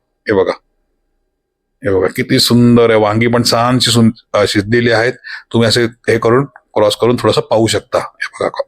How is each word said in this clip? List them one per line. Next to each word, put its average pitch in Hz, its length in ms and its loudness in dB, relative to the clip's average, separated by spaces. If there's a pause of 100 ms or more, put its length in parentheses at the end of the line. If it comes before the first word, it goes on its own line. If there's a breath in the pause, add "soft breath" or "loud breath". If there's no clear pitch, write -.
(200)
हे - 140 -4
बघा, 92 180 0 (1300)
हे 101 60 -2
बघा, 92 180 0
किती 127 320 -2
सुंदर 120 500 4
आहे. 110 100 4
वांगी 107 280 0
पण 117 160 0
छान 120 360 0
शिजून, 113 320 2 (220)
अ, 104 140 2
शिजलेली 117 440 0
आहेत. 113 220 0 (400 loud breath)
तुम्ही 117 160 2
असे 120 140 0
हे 117 340 -2
करून, 120 280 2
क्रॉस - 500 -2
करून 120 240 0
थोडंसं 110 220 0
पाहू 110 260 0
शकता. - 320 -4
हे - 280 -10 (120)
बघा, 95 280 -6